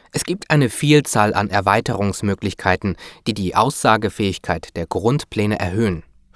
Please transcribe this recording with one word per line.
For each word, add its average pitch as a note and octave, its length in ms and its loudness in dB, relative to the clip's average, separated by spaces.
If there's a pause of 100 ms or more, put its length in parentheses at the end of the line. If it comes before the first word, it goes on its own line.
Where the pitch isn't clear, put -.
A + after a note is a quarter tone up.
(140)
Es - 100 -4
gibt - 260 -6
eine C#3+ 200 4
Vielzahl C3 640 2
an G#2 160 -2
Erweiterungsmöglichkeiten, G2 1500 0 (320)
die A#2 60 -2
die G2 220 -2
Aussagefähigkeit G#2+ 1200 0
der E2+ 100 -6
Grundpläne G#2+ 720 0
erhöhen. F#2+ 440 -2 (320)